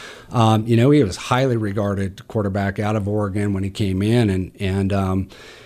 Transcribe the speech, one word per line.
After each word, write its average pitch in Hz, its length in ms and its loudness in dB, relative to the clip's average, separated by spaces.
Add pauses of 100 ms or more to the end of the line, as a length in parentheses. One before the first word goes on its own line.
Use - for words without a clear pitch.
(300)
Um, 110 380 2
you 117 100 2
know, 123 140 6
he 147 120 6
was 90 140 -2
highly 127 400 0
regarded 101 720 -2
quarterback 101 500 -2
out 107 180 -2
of 101 120 -2
Oregon 104 460 -2
when 95 100 -2
he 98 80 -4
came 95 320 -2
in. 110 260 4
And, 92 300 -2
and, 98 340 0
um, 95 360 -2 (360)